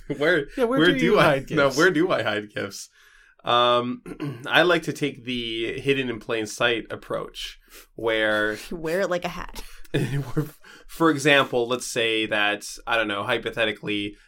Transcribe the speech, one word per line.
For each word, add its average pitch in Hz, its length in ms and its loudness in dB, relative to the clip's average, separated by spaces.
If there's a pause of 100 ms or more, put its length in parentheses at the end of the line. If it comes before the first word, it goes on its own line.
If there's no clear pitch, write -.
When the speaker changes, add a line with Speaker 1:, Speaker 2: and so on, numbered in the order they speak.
Speaker 1:
<laughs> 135 100 -6
Where, 151 280 2 (120)
Speaker 2:
Yeah, 254 80 2
where 247 140 0
Speaker 1:
where 160 120 4
Speaker 2:
do 175 80 -2
Speaker 1:
do - 60 2
Speaker 2:
you - 140 6
Speaker 1:
I, - 40 6
Speaker 2:
hide 139 280 2
Speaker 1:
no, 143 160 4
Speaker 2:
gifts? 127 100 0
Speaker 1:
where 175 140 6
do 175 200 2
I 127 100 2
hide 107 320 -4
gifts? 101 360 -8 (540)
Um, 123 600 2 (400)
<clears throat> - 40 -14
I 131 140 6
like 170 220 2
to 147 100 -6
take 131 320 -6
the 113 540 -4
hidden 135 300 0
in 113 100 -6
plain 113 260 -4
sight 120 460 0
approach, - 680 -8 (360)
where 107 680 2
Speaker 3:
<laughs> - 60 -14
You - 80 -6
wear 165 240 -2
it 175 80 0
like 175 160 -2
a 170 40 -6
hat. - 340 -10 (300)
Speaker 1:
<laughs> 139 100 0 (840)
for 165 220 2
example, 135 580 4
let's 123 200 -4
say 113 400 0
that, 104 380 -2 (200)
I 117 100 0
don't 110 120 2
know, 101 160 -4
hypothetically, 107 920 -4 (120)